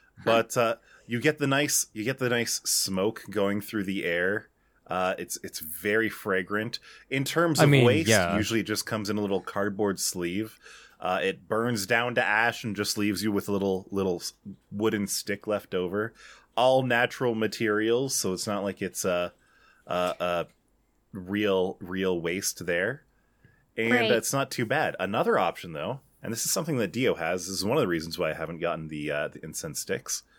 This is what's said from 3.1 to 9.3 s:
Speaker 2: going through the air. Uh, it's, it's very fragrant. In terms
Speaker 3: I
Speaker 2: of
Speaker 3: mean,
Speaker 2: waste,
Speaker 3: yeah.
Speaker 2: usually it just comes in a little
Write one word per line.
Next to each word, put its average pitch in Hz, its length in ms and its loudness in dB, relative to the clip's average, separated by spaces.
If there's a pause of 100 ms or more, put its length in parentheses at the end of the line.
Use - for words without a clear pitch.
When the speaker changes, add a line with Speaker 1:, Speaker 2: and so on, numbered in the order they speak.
Speaker 2:
going 101 320 2
through 104 240 -4
the 98 200 -2
air. 90 440 0 (380)
Uh, 92 300 0
it's, - 240 -8
it's - 180 -12
very 104 500 0
fragrant. 101 720 -2 (300)
In 135 140 -2
terms 165 360 2
Speaker 3:
I 170 40 8
Speaker 2:
of 147 60 8
Speaker 3:
mean, 135 160 8
Speaker 2:
waste, 131 240 4
Speaker 3:
yeah. 87 260 6
Speaker 2:
usually 110 240 0
it 98 80 -2
just 107 180 -2
comes 107 240 -4
in 104 80 -2
a 107 40 0
little 98 200 0